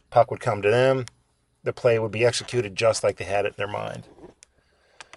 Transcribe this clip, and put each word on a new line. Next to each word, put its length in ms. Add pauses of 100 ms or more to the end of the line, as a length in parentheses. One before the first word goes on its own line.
puck 220
would 80
come 220
to 80
them, 360 (580)
the 100
play 260
would 120
be 140
executed 500
just 280
like 140
they 80
had 200
it 40
in 80
their 100
mind. 400 (1080)